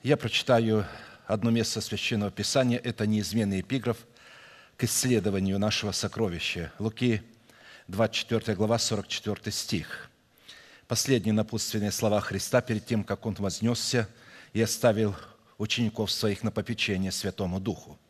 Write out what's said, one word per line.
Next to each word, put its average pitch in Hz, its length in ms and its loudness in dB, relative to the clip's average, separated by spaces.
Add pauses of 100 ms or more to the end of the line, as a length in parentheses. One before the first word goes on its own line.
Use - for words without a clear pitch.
я 135 160 4
прочитаю 113 640 4 (420)
одно 107 240 2
место 113 300 2
Священного 101 500 -2
Писания. 120 480 2
Это 113 280 -2
неизменный 101 560 2
эпиграф 120 340 -2 (800)
к - 80 0
исследованию 98 760 2
нашего 104 340 0
сокровища. 87 840 -4
Луки, 110 440 0 (680)
двадцать 110 280 0
четвёртая 110 380 -2
глава, 110 240 2
сорок 104 300 -2
четвёртый - 420 -6
стих. - 600 -6 (760)
Последние 113 440 2
напутственные 107 580 0
слова 104 300 2
Христа 98 400 0
перед 107 240 -4
тем, 110 180 0
как - 220 -6
Он 107 140 -2
вознёсся 113 720 0 (420)
и 107 80 0
оставил 110 560 2 (400)
учеников 107 560 -2
Своих 104 300 -2
на 110 80 -2
попечение 95 600 -2
Святому 95 500 -4
Духу. 95 380 -8 (120)